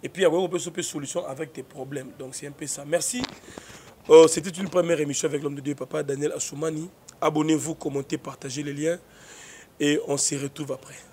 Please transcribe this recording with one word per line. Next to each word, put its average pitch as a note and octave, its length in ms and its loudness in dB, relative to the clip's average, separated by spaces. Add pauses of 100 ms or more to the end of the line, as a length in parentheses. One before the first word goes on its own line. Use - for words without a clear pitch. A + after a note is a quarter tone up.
Et D#3+ 60 -10
puis, F3+ 160 -2
il - 20 6
y D#3 60 8
a - 0 -
une F3 520 -2
solution D#3 440 -6
avec C#3 240 -8
tes C3+ 120 -12
problèmes. C3 540 -10
Donc, C3 160 -14
c'est - 140 -12
un C#3+ 40 -12
peu D3 140 -12
ça. C#3+ 220 -8
Merci. E3+ 340 -2 (880)
Euh, D#3+ 180 12
c'était D#3+ 220 0
une F3+ 200 -8
première E3+ 320 2
émission C#3+ 260 -2
avec C#3+ 160 -4
l'homme C#3+ 120 -4
de C#3 60 -12
Dieu, C#3+ 140 -4
Papa C#3+ 280 -6
Daniel C#3+ 280 -2
Assoumani. D#3 580 -6 (300)
Abonnez-vous, D#3 560 0
commentez, C#3 420 -6
partagez C#3 460 -10
les C#3+ 80 -8
liens. D3+ 260 -2 (800)
Et D3 300 4
on C#3+ 80 0
se C#3+ 200 -2
retrouve C#3 360 -8
après. B2+ 240 -10 (180)